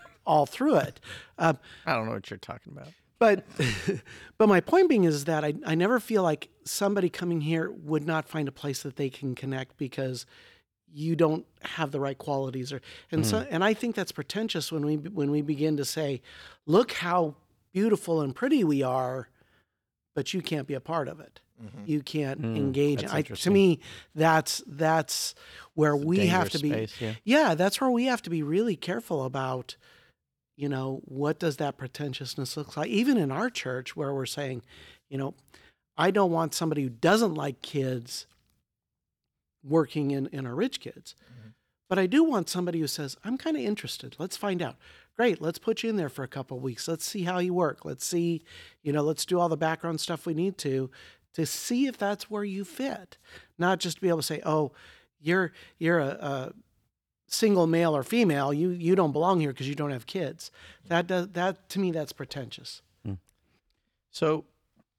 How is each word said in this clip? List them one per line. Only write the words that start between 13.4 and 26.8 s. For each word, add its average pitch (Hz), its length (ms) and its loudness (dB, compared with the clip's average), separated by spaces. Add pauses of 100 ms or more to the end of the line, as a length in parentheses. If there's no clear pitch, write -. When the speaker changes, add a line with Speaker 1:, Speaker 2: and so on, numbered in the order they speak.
Speaker 1:
Mm. 269 100 -6
Speaker 2:
and 180 140 0
I 220 100 4
think 226 200 -4
that's 190 180 -4
pretentious 190 600 -4
when 151 120 -2
we, 151 120 0
when 151 340 -2
we 147 120 2
begin 151 360 0
to 139 60 -2
say, 139 360 -4 (460)
"Look 208 260 4
how 170 440 0 (360)
beautiful 185 480 2
and 135 140 -2
pretty 269 300 2
we 143 180 4
are, 127 460 -2 (840)
but 143 200 -4
you 180 80 -2
can't 147 240 -4
be 143 80 -6
a 127 60 -6
part 156 280 -2
of 147 120 -12
it. - 200 -20 (220)
Speaker 3:
Mm-hmm. 107 240 -16
Speaker 2:
You 147 160 0
can't 139 400 -4
Speaker 1:
Mm, 113 140 -2
Speaker 2:
engage." 139 460 2
Speaker 1:
that's - 100 -4
Speaker 2:
I, 147 40 0
to - 40 0
Speaker 1:
interesting. 147 320 0
Speaker 2:
me, 190 280 6 (340)
that's, 160 520 4
that's 156 680 0 (400)
where 151 200 4
Speaker 1:
It's 143 100 2
a - 20 0
Speaker 2:
we 185 200 4
have 185 240 4
to 160 80 -2
Speaker 1:
dangerous 123 340 -2